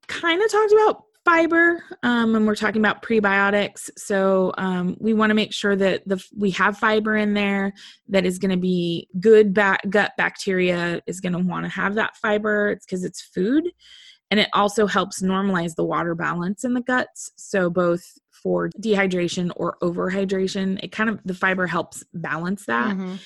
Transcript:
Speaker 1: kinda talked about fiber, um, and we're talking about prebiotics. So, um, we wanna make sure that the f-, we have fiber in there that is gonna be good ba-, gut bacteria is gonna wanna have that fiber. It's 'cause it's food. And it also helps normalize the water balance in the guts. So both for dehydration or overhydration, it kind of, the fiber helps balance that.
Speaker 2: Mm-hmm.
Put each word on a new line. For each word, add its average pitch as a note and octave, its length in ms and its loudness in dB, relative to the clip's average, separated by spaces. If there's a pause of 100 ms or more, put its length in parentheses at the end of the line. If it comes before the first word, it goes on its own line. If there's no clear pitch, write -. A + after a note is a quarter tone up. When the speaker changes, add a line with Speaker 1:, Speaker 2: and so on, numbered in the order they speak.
Speaker 1:
kinda E4+ 400 0
talked G#4+ 260 2
about G#4+ 300 4 (200)
fiber, E4+ 600 4 (200)
um, A#3 320 2
and G#3+ 100 4
we're G#3 100 2
talking G#3+ 260 0
about G#3 200 2
prebiotics. G3+ 960 0
So, F#3+ 600 2
um, F3+ 400 -2
we A3 140 0
wanna G#3+ 200 2
make G#3+ 200 0
sure G3+ 220 0
that F#3+ 320 0
the F#3+ 100 -2
f-, - 200 -12
we G3+ 140 0
have F#3+ 260 0
fiber G#3+ 400 0
in G#3 160 0
there G3+ 400 0 (360)
that F#3+ 160 2
is F#3 120 -2
gonna F#3+ 200 0
be F3 500 -2 (120)
good G#3+ 340 8
ba-, G3 260 2 (100)
gut G3 280 2
bacteria F3 920 -2
is F3+ 140 -8
gonna F3 180 -4
wanna F3 300 -2
have F#3 260 -4
that - 220 -4
fiber. G#3 520 0
It's G#3 160 -6
'cause F#3 180 -6
it's F#3 180 -8
food. C#4 500 -2 (580)
And G#3 100 2
it G3+ 140 2
also G#3 340 2
helps F#3+ 340 -2
normalize F#3 540 -2
the E3+ 100 -2
water E3 300 -2
balance E3+ 480 -4
in B3 100 -2
the B3 80 -2
guts. - 560 -4
So F#3 340 -2
both F3 460 -2 (140)
for F3 380 -4 (100)
dehydration F#3 760 0
or - 260 -4
overhydration, F#3+ 1040 -2
it F3+ 80 -12
kind A3 180 -2
of, G#3 160 -4
the F3+ 100 -6
fiber F#3 320 0
helps E3 360 -6 (100)
balance E3 520 -6
that. A#3 300 -2
Speaker 2:
Mm-hmm. F#3 200 -8 (100)